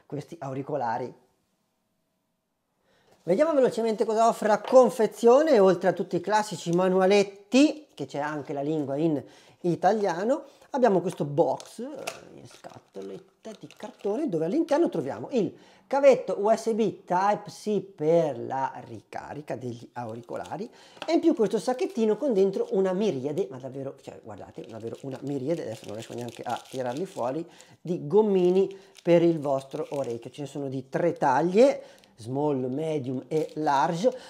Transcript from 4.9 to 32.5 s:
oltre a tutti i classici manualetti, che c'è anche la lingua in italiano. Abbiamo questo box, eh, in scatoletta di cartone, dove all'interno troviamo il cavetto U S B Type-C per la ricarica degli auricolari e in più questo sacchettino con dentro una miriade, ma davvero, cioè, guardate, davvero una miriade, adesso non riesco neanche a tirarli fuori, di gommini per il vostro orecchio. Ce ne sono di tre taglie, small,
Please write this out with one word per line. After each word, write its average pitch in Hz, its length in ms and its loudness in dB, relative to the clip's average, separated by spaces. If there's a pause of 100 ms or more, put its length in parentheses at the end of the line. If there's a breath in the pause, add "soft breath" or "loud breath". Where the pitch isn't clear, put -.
oltre 190 300 6
a 170 60 4
tutti 185 220 -4
i - 40 -2
classici 196 520 -2
manualetti, 190 1200 4
che 143 100 -10
c'è 143 140 -10
anche 151 340 -6
la 139 80 -6
lingua 143 360 -2
in 151 260 0 (380 loud breath)
italiano. 196 800 0 (280 loud breath)
Abbiamo 233 300 4
questo 175 240 -4
box, 139 540 -2
eh, 233 80 -10 (480)
in 139 120 -20
scatoletta - 1120 -18
di 151 160 -18
cartone, 233 540 -4
dove 160 160 0
all'interno 302 460 2
troviamo 131 400 -6
il 196 260 0 (300 loud breath)
cavetto 262 540 4
U 202 100 2
S 220 220 0
B 202 320 -2
Type-C 196 760 -2
per 160 600 0
la 127 320 -4 (160)
ricarica - 640 -12
degli 117 380 -10
auricolari 120 760 -10 (380 loud breath)
e 311 60 -2
in 330 80 4
più 320 140 4
questo 214 240 0
sacchettino 226 580 0
con 277 160 0
dentro 190 380 2
una 190 220 0
miriade, 170 580 -2
ma 131 80 -12
davvero, 131 420 -10
cioè, - 240 -18
guardate, 104 440 -16
davvero 113 340 -10
una 131 200 -10
miriade, 143 400 -4
adesso 110 220 -10
non 104 100 -12
riesco 117 200 -12
neanche 117 280 -10
a 117 260 -6
tirarli 131 380 -8
fuori, 143 420 -6 (320 loud breath)
di 151 280 -8
gommini 190 680 2 (240 loud breath)
per 170 220 4
il 170 160 4
vostro 139 520 -4
orecchio. 131 400 -6
Ce - 100 -14
ne 143 80 -10
sono 143 200 -8
di 131 200 -8
tre 165 240 0
taglie, 180 720 4 (340 loud breath)
small, 131 500 -4